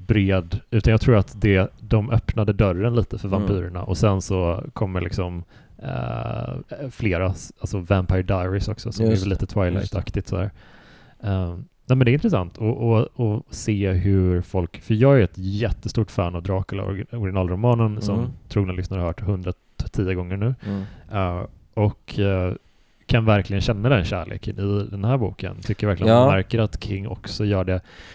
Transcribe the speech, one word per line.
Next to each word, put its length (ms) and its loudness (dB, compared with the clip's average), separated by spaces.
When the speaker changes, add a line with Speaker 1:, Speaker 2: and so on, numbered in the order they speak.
Speaker 1:
bred, 540 2
utan 200 2
jag 100 4
tror 160 6
att 240 0
det, 300 4
de 300 0
öppnade 420 0
dörren 420 2
lite 240 0
för 100 -6
Speaker 2:
Mm. 120 2
Speaker 1:
vampyrerna, 420 -2
och 140 -2
sen 260 2
så 500 0
kommer 280 -2
liksom, 440 -4
eh, 1120 -6
flera, 360 -2
s-, 340 -6
alltså 180 -4
Vampire 440 2
Diaries 460 -2
också, 240 -6
som 140 0
Speaker 2:
Just 200 2
Speaker 1:
är 20 0
lite 180 -2
Speaker 2:
det. 240 0
Just 240 -2
det. 60 -2
Speaker 1:
Twilight-aktigt 280 -6
sådär. 220 -2
Eh, 260 -2
nej, 100 4
men 20 4
det 120 6
är 40 6
intressant 440 0
att, 240 -2
att, 380 2
att 220 0
se 380 0
hur 480 4
folk, 420 -4
för 120 0
jag 240 6
är 60 6
ett 140 -2
jättestort 720 -2
fan 240 -2
av 80 -6
Dracula, 400 -4
orgi-, 340 -6
originalromanen, 840 0
som 160 -2
Speaker 2:
Mm. 120 -2
Speaker 1:
trogna 240 0
lyssnare 280 -6
har 60 0
hört 140 -4
hundratio 920 -4
gånger 220 -4
nu. 180 0
Speaker 2:
Mm. 160 -4
Speaker 1:
Eh, 340 -2
och, 440 -2
eh, 360 0
kan 180 2
verkligen 380 2
känna 260 0
den 160 4
kärleken 540 -6
i 320 -2
den 140 -4
här 140 2
boken. 420 -4
Tycker 260 -2
verkligen 260 4
Speaker 2:
Ja. 120 8
Speaker 1:
man 100 6
märker 240 0
att 260 -2
King 240 -6
också 360 -6
gör 200 2
det. 160 0